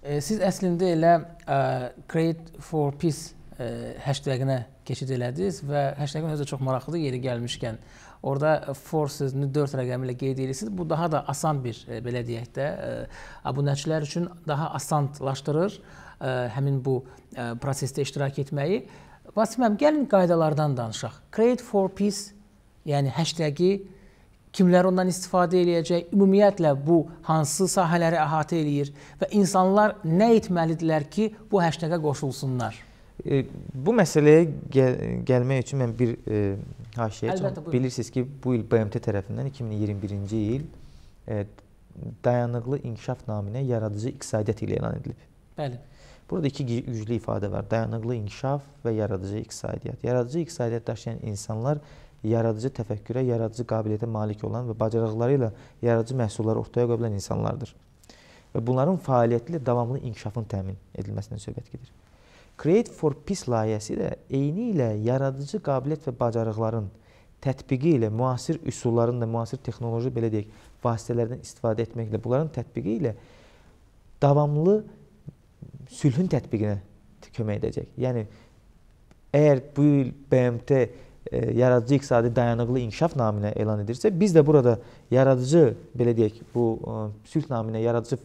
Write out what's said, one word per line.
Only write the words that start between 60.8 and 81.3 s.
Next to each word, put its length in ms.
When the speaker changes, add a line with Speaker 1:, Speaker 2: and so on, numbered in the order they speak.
Speaker 2:
edilməsindən 480
söhbət 300
gedir. 180
Create 300
for 200
Peace 240
layihəsi 480
də 120
eyni 420
ilə 200
yaradıcı 560
qabiliyyət 480
və 100
bacarıqların 680
tətbiqi 540
ilə, 160
müasir 500
üsulların 560
da, 60
müasir 320
texnoloji, 560
belə 180
deyək, 180
vasitələrdən 600
istifadə 400
etməklə, 400
bunların 300
tətbiqi 460
ilə 160
davamlı 640
sülhün 400
tətbiqinə 460
kömək 240
edəcək. 300
Yəni, 220
əgər 280
bu 80
il 280
B 120
M 100
T, 160